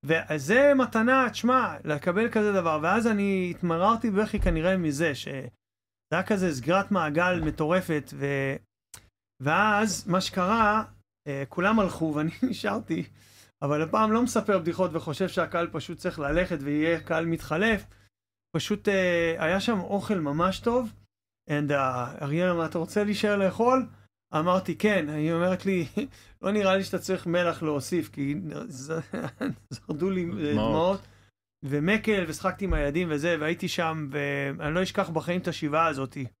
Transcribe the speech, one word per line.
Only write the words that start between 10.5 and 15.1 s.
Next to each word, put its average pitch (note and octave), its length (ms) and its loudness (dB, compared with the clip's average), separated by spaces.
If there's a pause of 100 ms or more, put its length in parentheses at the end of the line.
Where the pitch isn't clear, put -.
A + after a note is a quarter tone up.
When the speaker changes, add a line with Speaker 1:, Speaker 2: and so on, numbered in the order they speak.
Speaker 1:
אה, C#3 220 -6
כולם G#3 300 2
הלכו E3 360 0
ואני D#3 160 0 (120)
<laughs> C4 60 0
נשארתי, G3+ 540 -4 (580)
אבל D3 200 0
הפעם G#3+ 300 2
לא A3+ 120 4
מספר G#3+ 360 2
בדיחות E3+ 340 0
וחושב E3 340 -2